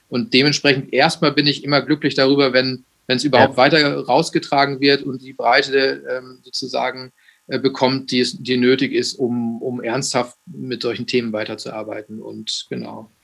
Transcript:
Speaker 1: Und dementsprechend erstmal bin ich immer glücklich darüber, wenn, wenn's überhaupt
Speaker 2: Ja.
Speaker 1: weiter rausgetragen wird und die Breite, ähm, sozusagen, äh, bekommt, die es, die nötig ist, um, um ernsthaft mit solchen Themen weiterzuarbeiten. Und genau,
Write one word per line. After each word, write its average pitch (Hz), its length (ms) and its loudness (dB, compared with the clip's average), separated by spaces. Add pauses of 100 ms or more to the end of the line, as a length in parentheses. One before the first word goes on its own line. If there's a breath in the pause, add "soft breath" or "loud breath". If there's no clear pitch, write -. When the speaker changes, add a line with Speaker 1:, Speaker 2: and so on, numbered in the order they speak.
Speaker 1:
Und 120 240 -4
dementsprechend 139 580 2
erstmal 147 400 2
bin 147 160 0
ich 139 160 -2
immer 143 180 0
glücklich 147 340 -2
darüber, 139 360 4
wenn, 127 320 0 (240)
wenn's 127 160 0
überhaupt 131 300 4
Speaker 2:
Ja. - 40 -8
Speaker 1:
weiter 143 440 4
rausgetragen 139 800 0
wird 143 220 4
und 127 180 -8
die 131 100 -18
Breite, 135 760 2
ähm, 127 340 -10
sozusagen, 127 720 -6 (340 soft breath)
äh, 131 120 -4
bekommt, 135 520 0
die 123 100 2
es, 120 200 -2
die 123 160 0
nötig 127 360 2
ist, 117 220 -2
um, 117 460 -4
um 123 200 -6
ernsthaft 120 640 -4
mit 131 360 -8
solchen 117 240 -4
Themen 117 280 -2
weiterzuarbeiten. 110 880 -8
Und 110 480 -10
genau, 113 400 -10 (140)